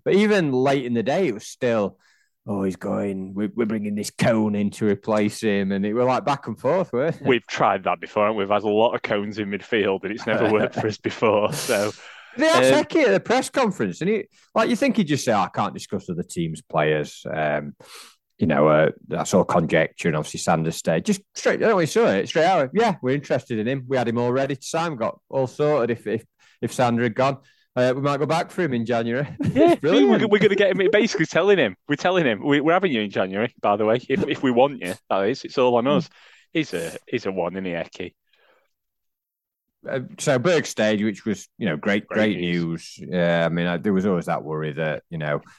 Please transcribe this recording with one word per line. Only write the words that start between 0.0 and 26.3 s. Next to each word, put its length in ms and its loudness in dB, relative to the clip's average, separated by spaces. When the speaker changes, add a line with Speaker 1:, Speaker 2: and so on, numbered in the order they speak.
Speaker 1:
but 100 2
even 380 4
late 340 2
in 80 -2
the 80 0
day, 260 0
it 60 -4
was 120 -14
still, 520 -2
"Oh, 160 -4
he's 140 -2
going, 580 -6
we're, 200 -4
we're 120 0
bringing 280 -4
this 160 -6
cone 440 0
in 180 0
to 140 -2
replace 560 0
him." 300 0
And 120 -2
it 80 -2
were, 120 0
like, 200 0
back 220 -2
and 120 -8
forth, 340 -2
weren't 280 -2
it? 60 -8
Speaker 2:
We've 200 2
tried 380 2
that 160 0
before, 240 -2
haven't 140 0
we? 60 0
We've 60 -4
had 120 2
a 60 -2
lot 260 4
of 80 -4
cones 360 -4
in 120 -4
midfield 540 -2
and 80 -6
it's 140 -10
never 240 0
worked 260 0
for 100 -2
us 100 -4
before. 560 0
So 440 -2
Speaker 1:
<laughs> 420 -20
They 100 2
asked 240 6
Speaker 2:
um, 60 6
Speaker 1:
Hickey 220 0
at 100 4
the 100 2
press 300 0
conference, 500 -2
and 80 -2
he, 160 -2
like, 160 2
you 60 2
think 200 2
he'd 120 2
just 180 0
say, 60 2
"Oh, 80 4
I 120 0
can't 220 -4
discuss 340 -8
other 140 -4
teams' 400 -6
players. 680 -2
Um, 440 -4
you 80 0
know, 220 4
uh, 220 4
that's 260 -4
all 100 6
conjecture." 640 0
And 80 0
obviously 220 -6
Sanders 380 0
stayed. 280 -2
Just 180 -2
straight, 220 0
I 60 -4
don't 80 4
know, 80 2
he 80 0
saw 200 0
it 220 0
straight 160 2
out. 300 2
"Yeah, 280 2
we're 140 0
interested 420 -4
in 80 -2
him. 220 -4
We 80 -2
had 100 0
him 120 0
all 120 0
ready 240 -2
to 80 -10
sign. 300 -4
We 60 -10
got 200 -4
all 200 -2
sorted 420 0
if, 160 -6
if, 180 -4